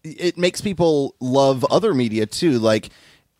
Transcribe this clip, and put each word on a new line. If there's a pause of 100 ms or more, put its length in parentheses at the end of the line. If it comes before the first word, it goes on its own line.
it
makes
people
love
other
media
too.
Like, (500)